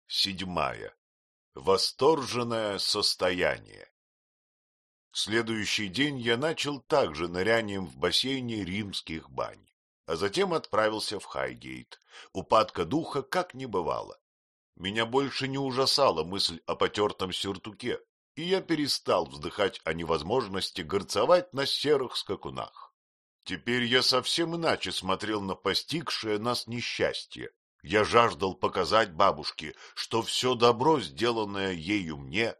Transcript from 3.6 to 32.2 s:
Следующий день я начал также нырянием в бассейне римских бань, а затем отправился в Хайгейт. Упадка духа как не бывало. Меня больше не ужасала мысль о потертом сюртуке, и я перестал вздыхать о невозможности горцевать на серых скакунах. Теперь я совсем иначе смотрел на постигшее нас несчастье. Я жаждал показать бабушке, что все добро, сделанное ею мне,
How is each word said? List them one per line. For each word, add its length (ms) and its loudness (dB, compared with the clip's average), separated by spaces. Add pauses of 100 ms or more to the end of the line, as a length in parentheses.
Следующий 760 -2
день 300 -2
я 200 0
начал 420 -2
также 480 0
нырянием 560 2
в 140 -12
бассейне 680 -2
римских 640 -6
бань, 400 -8 (380)
а 100 -2
затем 380 0
отправился 680 0
в 60 -16
Хайгейт. 760 -8 (320)
Упадка 540 2
духа 340 -2
как 320 -4
не 140 -12
бывало. 520 -4 (560)
Меня 300 -2
больше 440 0
не 100 -4
ужасала 680 2
мысль 400 -4
о 100 -4
потертом 600 0
сюртуке, 680 -6 (360)
и 60 -8
я 200 0
перестал 640 0
вздыхать 580 -2
о 80 -2
невозможности 880 -2
горцевать 720 2
на 140 -2
серых 500 0
скакунах. 760 -8 (500)
Теперь 400 -2
я 180 4
совсем 540 2
иначе 360 0
смотрел 500 -2
на 140 -4
постигшее 840 -2
нас 280 -2
несчастье. 840 -4 (320)
Я 220 4
жаждал 500 4
показать 580 2
бабушке, 640 0 (200)
что 280 -4
все 320 0
добро, 460 6
сделанное 720 0
ею 460 -2
мне, 420 -2